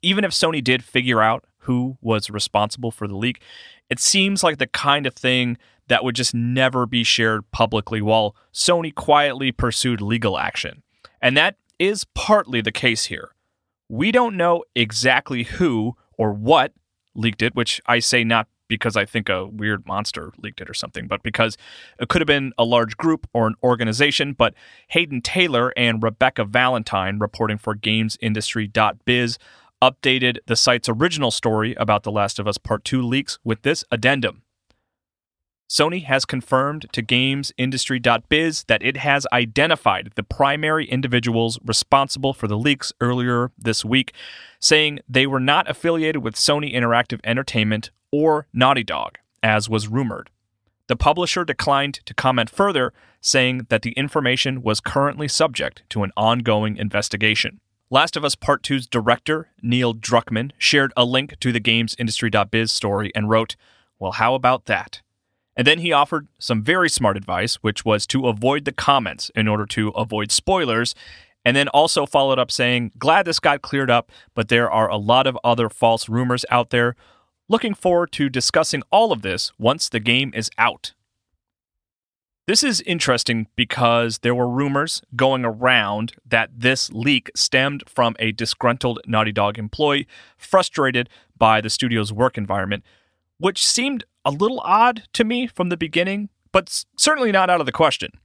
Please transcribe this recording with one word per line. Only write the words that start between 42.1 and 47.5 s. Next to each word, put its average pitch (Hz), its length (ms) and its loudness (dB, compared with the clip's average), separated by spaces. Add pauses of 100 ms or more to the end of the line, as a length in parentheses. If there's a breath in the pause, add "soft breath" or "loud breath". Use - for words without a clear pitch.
for - 140 -6
the 104 100 -2
leaks 135 420 0
earlier 123 580 0
this - 280 -4
week, 127 280 0 (460 loud breath)
saying 151 480 2
they 131 180 4
were 135 140 0
not 143 300 2
affiliated 160 540 -2
with 110 120 -6
Sony 147 380 0
Interactive 120 500 0
Entertainment 110 680 -2 (220)